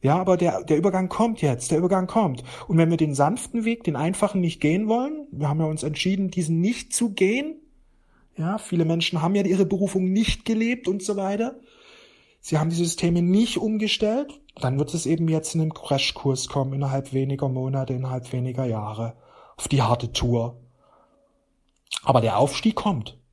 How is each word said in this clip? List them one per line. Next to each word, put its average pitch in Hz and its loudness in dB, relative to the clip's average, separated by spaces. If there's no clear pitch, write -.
Ja, 147 4
aber 185 4
der, 170 2
der 156 4
Übergang 185 2
kommt 226 0
jetzt, 131 0
der 165 2
Übergang 180 2
kommt. 180 0
Und 160 4
wenn 165 6
wir 165 2
den 151 2
sanften 196 0
Weg, 233 -2
den 151 -2
einfachen 185 0
nicht 170 -2
gehen 175 2
wollen, 277 -2
wir 143 -2
haben 151 0
ja 160 2
uns 156 -4
entschieden, 185 -2
diesen 165 0
nicht 214 -2
zu 233 0
gehen. 247 0
Ja, 175 -2
viele 165 -2
Menschen 165 0
haben 170 0
ja 202 2
ihre 190 2
Berufung 185 0
nicht 220 0
gelebt 226 0
und 196 -2
so 208 -2
weiter. 202 -2
Sie - -2
haben 156 2
die 170 -2
Systeme 170 0
nicht 190 4
umgestellt. 220 -2
Dann 131 -2
wird 147 -2
es 165 -2
eben 160 2
jetzt 160 -2
in 165 2
einen 156 0
Crashkurs - -2
kommen, 135 -2
innerhalb 139 -4
weniger 135 -2
Monate, 131 -2
innerhalb 127 -6
weniger 127 -4
Jahre, 110 -4
auf - -8
die 135 4
harte 120 2
Tour. 120 -2
Aber 120 4
der 107 0
Aufstieg 147 2
kommt. 156 -4